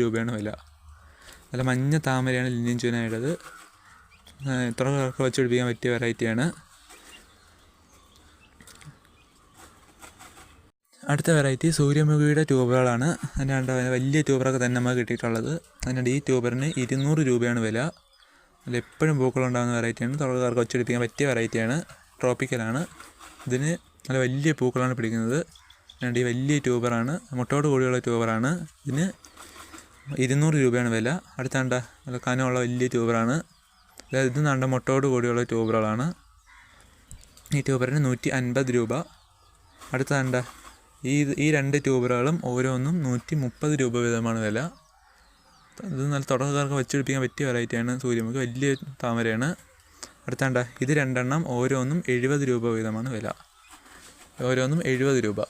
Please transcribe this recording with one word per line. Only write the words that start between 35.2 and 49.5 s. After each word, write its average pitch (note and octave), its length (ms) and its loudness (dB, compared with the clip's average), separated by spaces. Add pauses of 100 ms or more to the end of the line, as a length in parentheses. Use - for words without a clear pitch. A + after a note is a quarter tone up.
ട്യൂബറുകളാണ്. A2+ 680 0 (1400)
ഈ C#3 60 2
ട്യൂബറിന് C3+ 440 0
നൂറ്റി B2+ 240 0
അൻപത് C3 360 0
രൂപ. A#2+ 280 0 (1000)
അടുത്ത C3 180 -2
ദാണ്ട C3 240 0 (720)
ഈ, C#3 320 2
ഈ D3+ 140 4
രണ്ട് C#3+ 320 2
ട്യൂബറുകളും B2+ 600 2
ഓരോന്നും C3 600 0
നൂറ്റിമുപ്പത് C3 680 -2
രൂപ B2+ 260 0
വീതമാണ് A#2 420 0
വില. A2 200 0 (1200)
ഇത് D3 300 -4
നല്ല C#3 180 -4
തുടക്കക്കാർക്ക് C#3 420 0
വച്ചുപിടിപ്പിക്കാൻ C3+ 480 -2
പറ്റിയ B2+ 240 -4
വെറൈറ്റിയാണ് A#2+ 540 -2
സൂര്യമുഖി, A#2+ 380 -2
വലിയ C3 380 -2 (280)
താമരയാണ്. A#2 520 -2 (720)